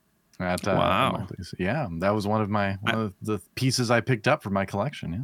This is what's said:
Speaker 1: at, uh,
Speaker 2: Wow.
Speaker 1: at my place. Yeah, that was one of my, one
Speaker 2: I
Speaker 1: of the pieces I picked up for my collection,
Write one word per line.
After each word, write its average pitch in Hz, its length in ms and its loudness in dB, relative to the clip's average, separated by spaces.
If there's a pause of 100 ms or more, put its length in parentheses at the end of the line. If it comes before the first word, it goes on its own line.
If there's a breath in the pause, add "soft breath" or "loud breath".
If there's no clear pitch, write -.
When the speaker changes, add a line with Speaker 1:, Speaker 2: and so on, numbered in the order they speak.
(400)
Speaker 1:
at, 90 280 -2
uh, 95 100 2
Speaker 2:
Wow. 92 380 4
Speaker 1:
at - 60 -6
my 95 40 -6
place. - 320 -12
Yeah, 110 300 -2 (120)
that 98 120 2
was 104 160 0
one 107 140 2
of 101 80 -2
my, 101 320 0
one 110 140 0
Speaker 2:
I - 40 0
Speaker 1:
of 107 220 -4
the 104 180 -2 (160)
pieces 127 340 0
I 117 100 6
picked 117 280 0
up 143 160 2
for 101 80 -4
my 98 140 2
collection, 101 480 -4 (100)